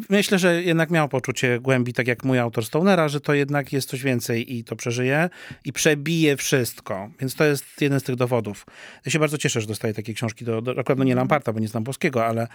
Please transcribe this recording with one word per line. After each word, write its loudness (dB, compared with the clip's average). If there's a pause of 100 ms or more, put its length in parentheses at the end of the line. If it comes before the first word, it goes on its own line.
myślę, 2
że 2
jednak 2
miał 2
poczucie 0
głębi, 2
tak 0
jak -2
mój 2
autor -2
Stonera, 2
że -4
to 0
jednak 0
jest -2
coś -6
więcej -2
i -8
to -10
przeżyje 0 (360)
i -6
przebije 2
wszystko. -2 (100)
Więc -4
to 2
jest 2 (160)
jeden 2
z -2
tych -2
dowodów. -2 (400)
Ja -4
się 2
bardzo 2
cieszę, 0
że -6
dostaję -4
takie -8
książki, -6
do, -2
do, -4
akurat 2
no 2
nie 4
Lamparta, 0
bo -4
nie 0
znam -4
polskiego, -2
ale, -2